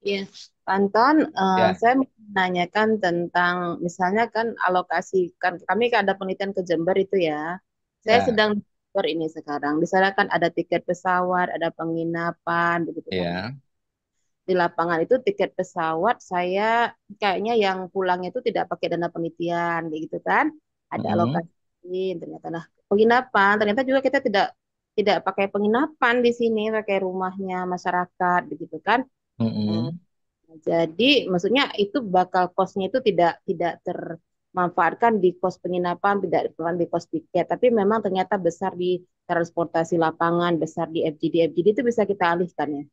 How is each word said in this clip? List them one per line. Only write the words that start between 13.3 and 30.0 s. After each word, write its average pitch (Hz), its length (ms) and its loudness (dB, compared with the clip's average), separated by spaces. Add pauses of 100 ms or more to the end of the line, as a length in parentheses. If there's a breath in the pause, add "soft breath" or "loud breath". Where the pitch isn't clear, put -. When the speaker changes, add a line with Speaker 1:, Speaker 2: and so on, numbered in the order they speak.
Speaker 2:
Ya. 98 240 -6 (880)
Speaker 1:
Di 185 160 0
lapangan 170 480 0
itu - 160 2
tiket 202 320 -2
pesawat 175 640 -2
saya 202 720 -2 (300)
kayaknya 202 320 -2 (120)
yang 190 140 0 (160)
pulangnya 180 400 0
itu 254 80 -6
tidak 175 280 -2
pakai 175 220 -6
dana 170 220 -2
penelitian, 170 720 -2
begitu 160 320 -8
kan. 254 320 0 (400)
Ada - 160 -4
Speaker 2:
Mm-hmm. - 80 -2
Speaker 1:
alokasi, 175 1040 -4
ternyata. 160 320 -14
Nah, 165 140 -8 (260)
penginapan, 220 680 4
ternyata 214 280 2
juga 262 160 2
kita 262 240 2
tidak, 196 200 2 (520)
tidak 202 180 4 (100)
pakai 196 200 0
penginapan 233 680 2 (120)
di 240 80 6
sini, 220 400 0
pakai 214 220 0 (100)
rumahnya 185 640 -4
masyarakat, 180 720 0 (100)
begitu 160 320 -12
kan. 247 240 0 (340)
Speaker 2:
Mm-hmm. 110 540 -2 (540)